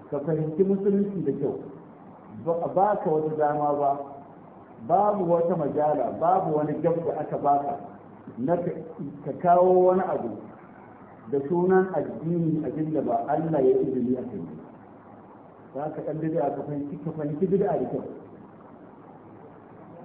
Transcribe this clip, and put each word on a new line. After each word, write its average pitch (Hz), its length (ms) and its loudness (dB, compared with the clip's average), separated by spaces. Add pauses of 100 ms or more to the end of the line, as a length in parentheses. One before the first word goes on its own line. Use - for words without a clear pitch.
ka 143 160 -4
fahimci 156 400 0
musulunci 196 640 2
da 135 80 0
kyau, 123 240 -2 (840)
ba 147 140 -2
a 170 140 -2
baka 190 420 2
wata 156 260 0
dama 147 380 2
ba, 143 160 2 (960)
babu 196 420 2
wata 170 260 4
majala, 147 640 0
babu 165 400 2
wani 147 240 0
gab 165 240 2
da 151 160 -2
aka 147 160 -6
baka 143 380 0 (640)
na 147 180 0
ka, 175 140 -4 (540)
ka 143 80 -6 (100)
kawo 180 500 8
wani 185 160 4
abu 120 220 -2 (1000)
da 139 100 0 (100)
sunan 185 440 4
addini, 156 720 -2
abin 156 280 -4
da 143 80 0
ba 117 280 0
Allah 156 320 0
ya 131 160 6
izini 127 400 0
a - 80 -6
kai. 101 160 -10 (1300)
Za 151 180 -6
ka 160 80 -10
ɗan 156 200 -6
bid'a 160 360 0
ka 139 80 -8
fahimci, 147 400 -6
ka 160 80 -4
fahimci 151 340 -2
bid'a 180 300 2
da 127 160 0
kyau. - 120 -4 (2000)